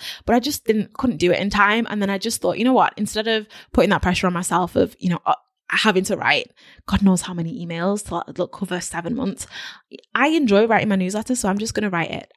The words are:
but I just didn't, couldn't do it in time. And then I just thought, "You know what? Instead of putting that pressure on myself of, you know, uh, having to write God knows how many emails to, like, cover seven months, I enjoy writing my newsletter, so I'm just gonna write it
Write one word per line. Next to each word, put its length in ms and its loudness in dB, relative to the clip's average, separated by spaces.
but 80 2
I 60 4
just 260 -4
didn't, 320 0
couldn't 200 0
do 140 2
it 80 2
in 120 -2
time. 360 4
And 140 -4
then 80 0
I 80 -2
just 240 -6
thought, 160 0
"You 60 -2
know 100 4
what? 240 4
Instead 300 -4
of 180 -2
putting 180 4
that 100 2
pressure 240 0
on 80 2
myself 420 -2
of, 220 2
you 120 -2
know, 180 0
uh, 80 2
having 360 2
to 120 -2
write 340 0
God 160 2
knows 180 4
how 140 -10
many 280 -6
emails 440 -4
to, 340 -6
like, 100 -2
cover 300 -6
seven 320 -8
months, 320 -6
I 140 4
enjoy 360 4
writing 240 2
my 60 2
newsletter, 400 -2
so 120 -2
I'm 120 0
just 160 -6
gonna 160 -2
write 180 -2
it 280 -12